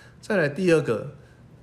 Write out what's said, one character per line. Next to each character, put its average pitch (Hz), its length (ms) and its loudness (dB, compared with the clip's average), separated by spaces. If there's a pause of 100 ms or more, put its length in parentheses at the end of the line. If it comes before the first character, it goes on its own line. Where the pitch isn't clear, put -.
(200)
再 214 180 -4
来 156 120 2
第 175 240 2
二 156 80 4
个， 127 300 -4 (500)